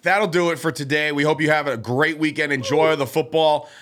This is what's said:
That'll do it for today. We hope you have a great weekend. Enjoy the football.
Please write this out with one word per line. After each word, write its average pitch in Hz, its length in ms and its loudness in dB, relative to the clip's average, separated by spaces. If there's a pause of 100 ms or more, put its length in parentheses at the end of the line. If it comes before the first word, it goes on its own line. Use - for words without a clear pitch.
That'll 196 240 2
do 170 240 2
it 160 80 -2
for 165 120 -4
today. 151 420 -2
We 143 100 0
hope 151 180 2
you 156 100 0
have 151 160 0
a 123 120 -4
great 139 400 0
weekend. 151 340 -2
Enjoy 156 420 2
the 143 120 -2
football. 156 600 0 (160)